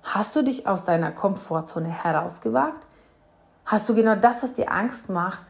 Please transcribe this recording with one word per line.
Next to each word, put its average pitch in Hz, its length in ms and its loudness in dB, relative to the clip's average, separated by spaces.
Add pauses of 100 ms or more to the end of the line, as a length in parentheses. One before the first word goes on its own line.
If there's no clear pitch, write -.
Hast - 320 -2
du 302 80 4
dich 254 240 -2
aus 190 180 -2
deiner 165 260 2
Komfortzone 165 760 -4
herausgewagt? 180 960 -2 (800)
Hast 214 240 0
du 226 60 4
genau 220 180 6
das, 233 300 4
was 254 100 -4
dir - 180 -2
Angst - 380 -4
macht 185 400 -4